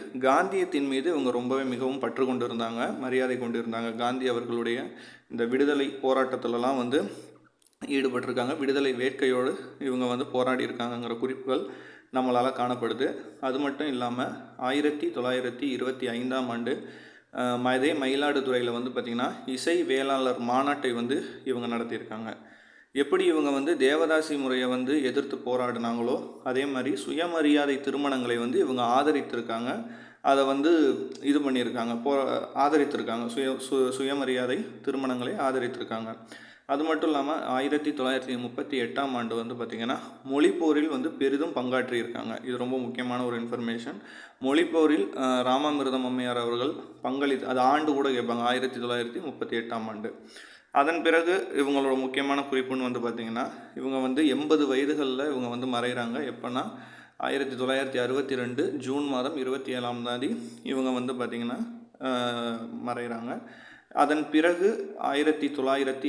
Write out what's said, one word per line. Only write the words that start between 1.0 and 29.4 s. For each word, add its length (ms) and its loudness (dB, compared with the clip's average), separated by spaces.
இவங்க 200 2
ரொம்பவே 320 0
மிகவும் 360 -2
பற்று 280 0
கொண்டு 220 0
இருந்தாங்க, 500 -2
மரியாதை 400 0
கொண்டு 240 -2
இருந்தாங்க. 340 -4
காந்தி 320 0
அவர்களுடைய 500 -2
இந்த 140 -2
விடுதலை 580 2
போராட்டத்திலலாம் 760 2
வந்து 340 0
ஈடுபட்டிருக்காங்க. 720 0
விடுதலை 360 2
வேட்கையோடு 640 0
இவங்க 260 0
வந்து 200 0
போராடி 400 2
இருக்காங்கங்கிற 520 -4
குறிப்புகள் 520 -2
நம்மளால 400 2
காணப்படுது. 540 0
அது 180 -2
மட்டும் 280 -2
இல்லாம, 400 -2
ஆயிரத்தி 500 0
தொள்ளாயிரத்தி 560 -2
இருபத்தி 460 -2
ஐந்தாம் 420 -2
ஆண்டு, 380 -4
ஆஹ், 320 -2
அதே 280 2
மயிலாடுதுறையில 800 0
வந்து 180 -4
பாத்தீங்கன்னா, 420 -2
இசை 360 0
வேளாளர் 600 2
மாநாட்டை 520 2
வந்து 300 -2
இவங்க 320 -2
நடத்தியிருக்காங்க. 600 -6
எப்படி 320 4
இவங்க 260 4
வந்து 260 2
தேவதாசி 640 4
முறையை 300 0
வந்து 340 2
எதிர்த்து 340 0
போராடினாங்களோ, 1080 -2
அதே 220 0
மாதிரி 300 0
சுயமரியாதை 840 2
திருமணங்களை 580 0
வந்து 200 0
இவங்க 240 2
ஆதரித்திருக்காங்க. 880 2